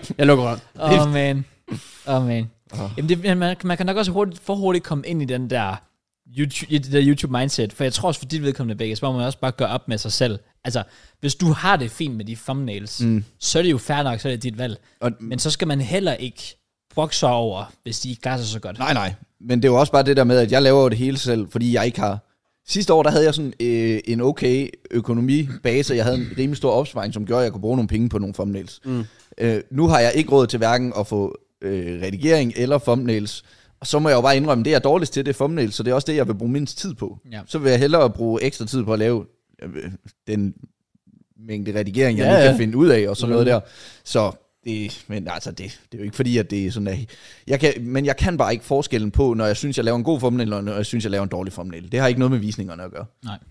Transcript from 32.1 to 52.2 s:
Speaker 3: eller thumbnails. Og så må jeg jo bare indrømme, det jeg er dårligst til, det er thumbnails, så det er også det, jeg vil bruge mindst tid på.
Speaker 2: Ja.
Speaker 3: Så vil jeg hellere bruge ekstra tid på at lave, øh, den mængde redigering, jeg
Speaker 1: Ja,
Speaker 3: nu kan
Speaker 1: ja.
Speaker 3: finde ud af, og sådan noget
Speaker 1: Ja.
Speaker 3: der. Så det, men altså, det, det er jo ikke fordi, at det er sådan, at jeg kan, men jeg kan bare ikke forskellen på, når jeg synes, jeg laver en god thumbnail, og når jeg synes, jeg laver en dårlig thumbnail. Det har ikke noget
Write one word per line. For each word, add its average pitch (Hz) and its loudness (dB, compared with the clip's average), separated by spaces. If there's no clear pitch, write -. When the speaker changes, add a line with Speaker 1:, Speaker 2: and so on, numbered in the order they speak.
Speaker 3:
eller 127 0
thumbnails. 120 -2
Og 127 -14
så 147 2
må 156 4
jeg 135 6
jo 120 6
bare 135 4
indrømme, 135 2
det 139 0
jeg 156 4
er 131 4
dårligst 151 2
til, 139 -2
det 151 0
er 139 -2
thumbnails, 143 -2
så 113 -6
det 123 -2
er 127 2
også 143 -2
det, 151 -2
jeg 131 2
vil 117 -2
bruge 117 -4
mindst 143 -4
tid 190 -8
på. - -10
Speaker 2:
Ja. 107 -12
Speaker 3:
Så 160 -6
vil 139 2
jeg 123 6
hellere 143 6
bruge 113 -2
ekstra 131 -4
tid 123 -2
på 110 -2
at 107 0
lave, 110 0
øh, 90 -10
den 101 -2
mængde 107 -6
redigering, 110 0
jeg 101 2
Speaker 1:
Ja, 139 4
Speaker 3:
nu 151 8
kan 135 8
Speaker 1:
ja. 127 2
Speaker 3:
finde 113 0
ud 160 6
af, 110 6
og 101 -4
sådan 117 -2
noget 120 4
Speaker 1:
Ja. 123 6
Speaker 3:
der. 117 4
Så 107 0
det, 107 -8
men 101 -8
altså, 87 -10
det, 82 -16
det - -16
er 113 -14
jo 104 -10
ikke 110 -10
fordi, 123 0
at 101 -2
det 98 -2
er 90 -4
sådan, 101 -4
at 95 -4
jeg 135 0
kan, 143 4
men 131 -2
jeg 139 0
kan 180 0
bare 113 2
ikke 117 -6
forskellen 127 0
på, 135 2
når 110 0
jeg 104 2
synes, 143 -6
jeg 120 0
laver 117 2
en 120 -2
god 147 0
thumbnail, 120 0
og 101 -6
når 101 -6
jeg 104 -4
synes, 113 -4
jeg 104 -4
laver 98 0
en 98 -4
dårlig 92 -8
thumbnail. 90 -14
Det 120 -2
har 131 4
ikke 123 2
noget 127 2